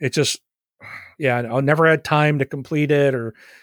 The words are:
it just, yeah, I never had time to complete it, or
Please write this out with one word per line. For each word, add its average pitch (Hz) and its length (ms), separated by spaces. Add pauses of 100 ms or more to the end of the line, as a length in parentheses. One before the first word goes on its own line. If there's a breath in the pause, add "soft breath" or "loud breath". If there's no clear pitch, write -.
it 135 120
just, - 260 (800 loud breath)
yeah, 127 180
I 120 240
never 156 260
had 156 160
time 151 360
to 135 60
complete 147 440
it, 143 240
or 113 220 (280 soft breath)